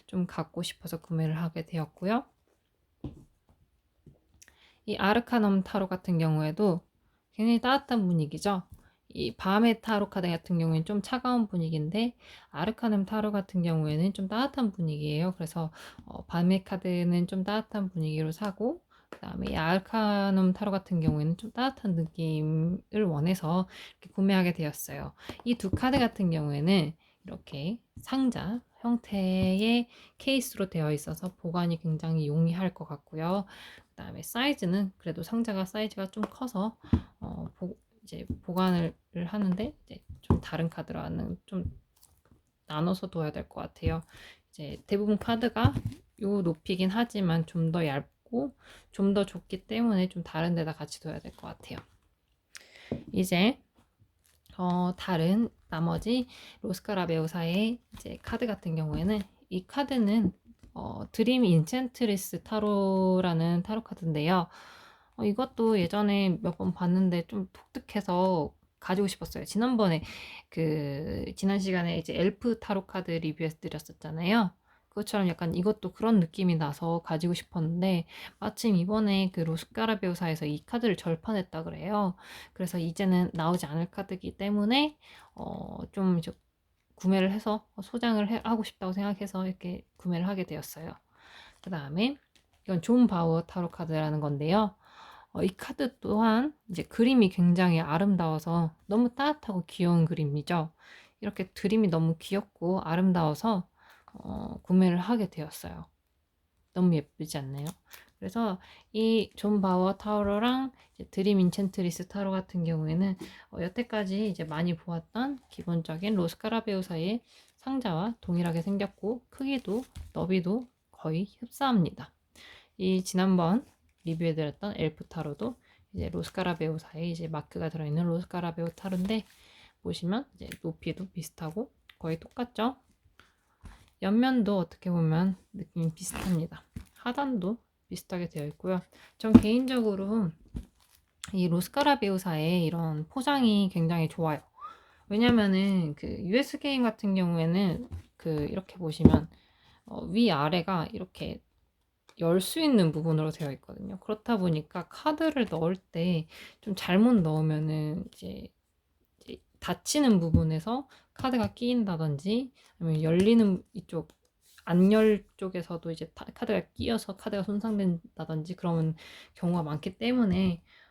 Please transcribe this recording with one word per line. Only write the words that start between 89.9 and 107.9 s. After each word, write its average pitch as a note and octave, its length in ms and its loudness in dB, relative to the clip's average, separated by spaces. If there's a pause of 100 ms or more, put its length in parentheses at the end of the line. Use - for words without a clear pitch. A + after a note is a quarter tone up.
구매를 F3 320 -2
하게 F#3+ 160 -2
되었어요. D#3 500 -12 (680)
그다음에 F3+ 560 -2 (480)
이건 F#3 160 0
존 A#3+ 260 6
바우어 E3 360 2
타로 F3 280 -6
카드라는 D#3 480 -2
건데요. D3+ 560 0 (560)
어, - 100 -4
이 F#3 140 2
카드 - 460 -6
또한 A3+ 520 2 (160)
이제 F3+ 140 -6
그림이 A#3 460 6
굉장히 F3 500 4
아름다워서 E3 960 0 (120)
너무 A#3+ 280 2
따뜻하고 C#4 520 -2
귀여운 F3 360 4
그림이죠. D#3 720 -2 (480)
이렇게 G3 260 -6
그림이 G#3+ 400 2
너무 E3 320 2
귀엽고 F#3+ 640 -4
아름다워서, F3+ 880 2 (440)
어, - 500 -10
구매를 F#3 340 6
하게 G3+ 320 0
되었어요. - 560 -12 (880)
너무 F3+ 220 4
예쁘지 D#3 420 -4
않나요? C#3 280 -8 (540)